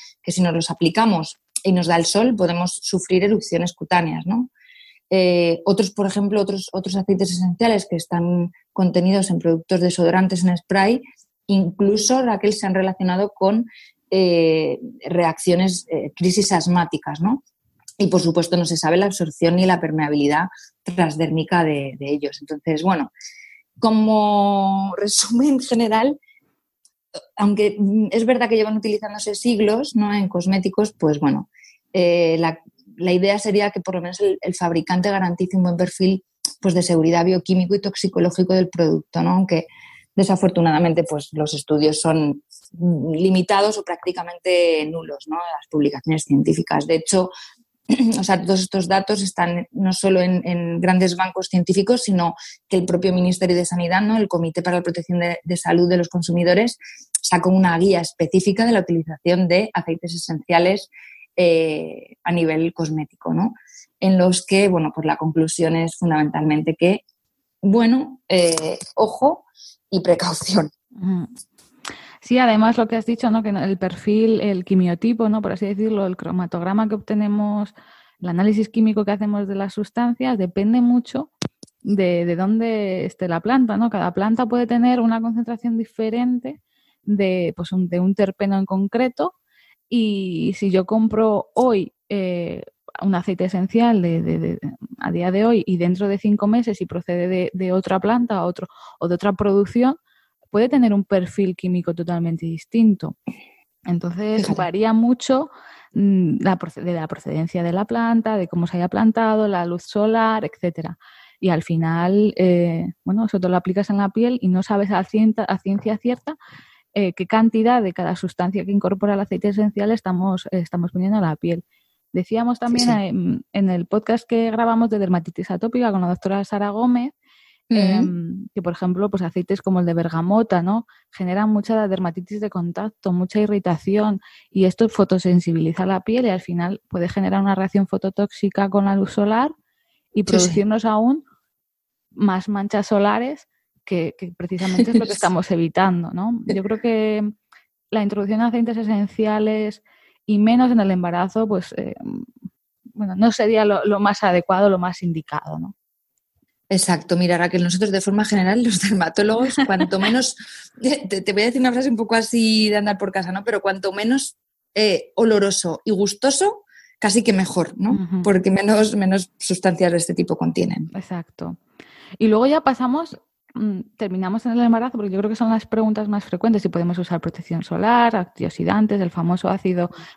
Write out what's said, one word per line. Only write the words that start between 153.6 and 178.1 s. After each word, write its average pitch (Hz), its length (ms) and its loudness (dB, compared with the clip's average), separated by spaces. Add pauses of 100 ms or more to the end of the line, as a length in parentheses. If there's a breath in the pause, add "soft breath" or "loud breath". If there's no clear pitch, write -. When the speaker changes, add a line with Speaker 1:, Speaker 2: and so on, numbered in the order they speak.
Speaker 2:
lo, 202 200 2
lo 202 140 2
más 202 240 0
adecuado, 185 460 4
lo 190 80 2
más 180 260 -6
indicado, 160 560 -6
¿no? 180 160 -12 (920)
Speaker 1:
Exacto. 180 480 0
Mira, 175 200 2
Raquel, 175 260 0
nosotros 185 280 0
de 190 80 0
forma 202 240 0
general, 208 400 2
los 214 180 0
dermatólogos, 208 760 0 (100)
cuanto 190 340 0
Speaker 2:
<laughs> - 0 -
Speaker 1:
menos, 226 360 0 (460 loud breath)
te, 202 400 -2
te 202 120 -2
voy 202 80 0
a 214 40 2
decir 247 140 0
una 254 140 2
frase 262 160 0
un 233 80 0
poco 226 180 -2
así 220 540 2
de 208 80 2
andar 208 200 -2
por 196 140 -4
casa, 185 200 -4
¿no? 190 120 -6
Pero 208 180 -2
cuanto 190 300 -2
menos, 226 460 -2 (360)
eh, 208 420 0
oloroso 202 680 2
y 220 80 0
gustoso, 262 720 0 (360 soft breath)
casi 214 240 2
que 226 100 4
mejor, 185 440 0
¿no? 202 160 0
Speaker 2:
Ujú. 185 280 -2
Speaker 1:
Porque 185 300 2
menos, 208 440 2
menos 190 420 0
sustancias 180 540 0
de 175 60 2
este 170 160 -2
tipo - 240 -2
contienen. - 580 -2
Speaker 2:
Exacto. 170 640 -12 (600 loud breath)
Y 226 120 2
luego 220 180 4
ya 302 140 2
pasamos, 269 580 -2 (340)
mm, 202 280 -4 (160)
terminamos 190 480 -4
en 233 80 -2
el 240 80 2
embarazo, 233 360 2
porque 208 140 -4
yo 190 60 -2
creo 202 120 0
que 220 60 -4
son 220 140 0
las 220 160 0
preguntas 214 420 0
más 208 160 -2
frecuentes, 214 380 0
si 190 80 0
podemos 175 280 -2
usar 175 220 -4
protección 170 440 -6
solar, 233 520 2